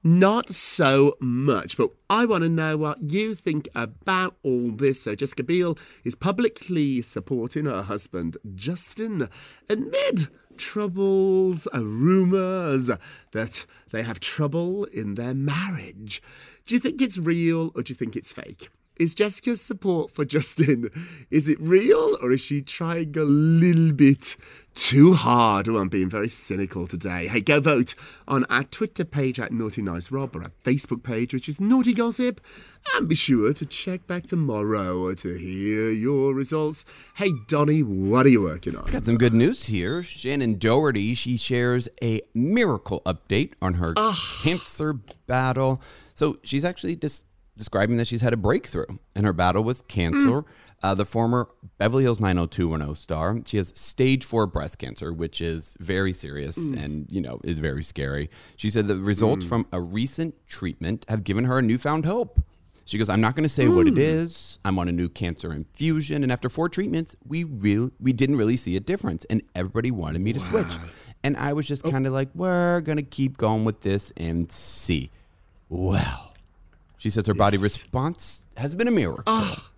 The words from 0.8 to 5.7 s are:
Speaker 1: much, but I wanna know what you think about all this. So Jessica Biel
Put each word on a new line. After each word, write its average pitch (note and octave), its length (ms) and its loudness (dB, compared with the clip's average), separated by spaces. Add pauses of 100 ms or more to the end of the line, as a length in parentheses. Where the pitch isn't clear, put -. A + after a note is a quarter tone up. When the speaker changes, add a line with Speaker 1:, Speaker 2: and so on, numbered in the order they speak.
Speaker 1:
much, B2+ 580 0
but B2+ 140 0 (180)
I A3+ 160 4
wanna F3+ 240 2
know D#3 280 0
what D3+ 340 -4
you G#3+ 240 -2
think D#3 400 -4
about F#3 680 -4
all B2 280 0
this. C3+ 300 0
So G#2+ 140 -6
Jessica C3+ 280 -6
Biel E3+ 340 0 (280)